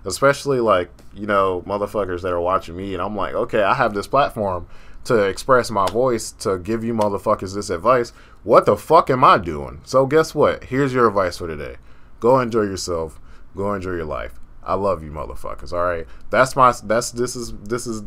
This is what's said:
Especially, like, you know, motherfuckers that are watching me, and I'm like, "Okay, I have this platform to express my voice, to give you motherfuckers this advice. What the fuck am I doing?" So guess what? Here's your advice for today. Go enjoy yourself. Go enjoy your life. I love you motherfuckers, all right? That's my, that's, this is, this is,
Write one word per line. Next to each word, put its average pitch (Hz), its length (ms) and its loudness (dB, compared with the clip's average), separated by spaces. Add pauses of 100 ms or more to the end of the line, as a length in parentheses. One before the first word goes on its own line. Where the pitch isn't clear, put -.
Especially, 135 560 0
like, 98 300 4 (240)
you 101 120 -10
know, 98 400 2
motherfuckers 101 540 -2
that 92 120 -2
are 87 80 0
watching 87 360 -2
me, 95 160 -6
and 87 100 -4
I'm 104 140 -4
like, 80 180 -4
"Okay, 110 280 0
I 98 100 4
have 120 220 0
this 101 120 -4
platform 101 600 -2 (380)
to 127 120 0
express 107 540 2
my 98 160 2
voice, 113 460 -2
to 95 260 -2
give 110 260 -4
you 117 80 -2
motherfuckers 101 640 -2
this 101 160 -6
advice. 117 420 0 (300)
What 135 240 6
the 107 100 6
fuck 165 320 4
am 135 160 4
I 170 140 8
doing?" 73 460 -6
So 131 200 4
guess 151 300 2
what? 113 300 2
Here's 131 280 -2
your 123 160 6
advice 98 300 0
for 90 80 -8
today. 71 300 -8 (440)
Go 127 180 6
enjoy 113 260 2
yourself. 90 540 -4 (380)
Go 101 160 -2
enjoy 92 200 -6
your 85 120 -4
life. 62 340 -10 (240)
I - 120 -4
love 95 280 -2
you 76 80 -12
motherfuckers, - 600 -10
all 87 100 -2
right? 85 240 -2 (220)
That's 127 260 2
my, 127 200 6 (100)
that's, 110 280 0
this 120 220 -4
is, 117 280 -10
this 117 240 -6
is, 110 200 -8